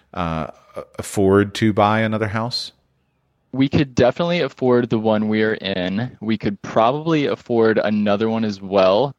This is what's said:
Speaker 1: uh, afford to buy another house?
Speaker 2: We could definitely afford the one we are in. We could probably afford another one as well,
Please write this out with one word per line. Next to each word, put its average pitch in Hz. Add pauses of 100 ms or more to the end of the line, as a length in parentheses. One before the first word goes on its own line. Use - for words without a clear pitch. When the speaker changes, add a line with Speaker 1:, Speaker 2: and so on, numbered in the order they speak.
(140)
Speaker 1:
uh, 82 (480)
afford 101
to 110
buy 107
another 110
house? 113 (800)
Speaker 2:
We 135
could 143
definitely 170
afford 123
the 113
one 107
we 107
are 110
in. 95
We 107
could 104
probably 147
afford 110
another 104
one 113
as 98
well, 98